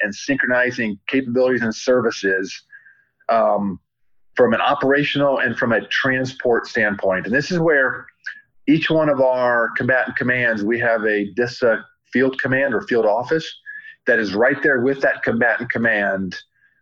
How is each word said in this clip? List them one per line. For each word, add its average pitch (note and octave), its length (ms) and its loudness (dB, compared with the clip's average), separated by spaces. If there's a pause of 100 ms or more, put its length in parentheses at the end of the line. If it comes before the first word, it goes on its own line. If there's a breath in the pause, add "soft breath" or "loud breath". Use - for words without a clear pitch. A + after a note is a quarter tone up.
and G2+ 100 -4
synchronizing B2 920 -2
capabilities B2+ 540 0
and A2+ 120 -2
services, G2+ 920 0 (640 loud breath)
um, G#2 500 0 (560)
from A#2 180 4
an A2 80 0
operational C#3 800 0
and A#2 180 -2
from A#2+ 140 -2
a G#2 160 0
transport B2+ 800 0
standpoint. G2 580 -2
And G#2 80 -2
this D3+ 160 0
is F#3 80 -2
where D3 480 0 (640 loud breath)
each D#3+ 220 2
one D#3 200 2
of C3+ 120 2
our B2 560 2
combatant B2+ 400 0
commands, B2 460 0
we A#2 160 0
have A2+ 260 0
a G#2 200 0 (100)
disa A#2 500 0 (260)
field C3 300 0
command C3 320 0
or G2+ 80 -2
field A#2 240 0
office B2 420 0 (580 loud breath)
that A#2 140 2
is G2+ 140 -2
right C3 300 2
there C3+ 180 2
with C3+ 200 0
that D#3 220 0
combatant A#2+ 460 0
command, G2+ 680 -2 (440)